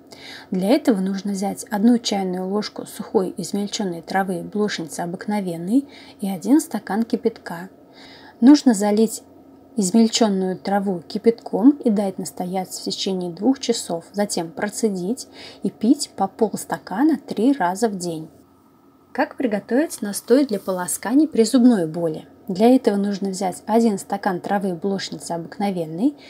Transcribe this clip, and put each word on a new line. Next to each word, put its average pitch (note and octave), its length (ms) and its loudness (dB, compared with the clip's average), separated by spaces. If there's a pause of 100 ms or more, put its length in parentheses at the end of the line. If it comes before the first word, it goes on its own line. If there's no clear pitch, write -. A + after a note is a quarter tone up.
(500)
Для F#3+ 200 0
этого B3+ 300 4
нужно G3 320 -4
взять G3 380 -6
одну A3+ 280 4
чайную F#3 500 -2
ложку - 380 -6
сухой - 500 -2
измельчённой F#3+ 680 -6
травы F#3 400 -2
блошницы F#3+ 580 -6
обыкновенной F#3 840 -2 (340)
и G3+ 80 -4
один G3 320 2
стакан A3+ 420 -4
кипятка. F#3+ 640 -4 (720)
Нужно C4 320 8
залить G#3 500 2 (540)
измельчённую G3 800 2
траву G3 500 -2
кипятком A3+ 680 2 (120)
и B3 60 4
дать G3 280 0
настояться F#3 640 -8
в - 40 -14
течение F#3 460 -4
двух G#3 280 0
часов, F3 540 -4
затем G3 380 -4
процедить G3+ 760 -4 (340)
и G3 80 -2
пить - 460 0
по G3 120 -2
полстакана G#3+ 920 -2
три A#3+ 340 0
раза F#3+ 360 0
в G3+ 100 -4
день. E3 300 -6 (840)
Как D#4 240 -2
приготовить B3 640 -2
настой A#3 440 2
для G#3 120 -4
полосканий G3 680 0
при A3+ 160 2
зубной A#3 420 6
боли? D#3+ 400 -4 (220)
Для G#3+ 260 6
этого B3 220 2
нужно G3 340 -2
взять F#3 360 -6
один A3 320 2
стакан F#3+ 420 -4
травы G3 340 -2
блошницы F3+ 580 -6
обыкновенной E3+ 840 -4 (160)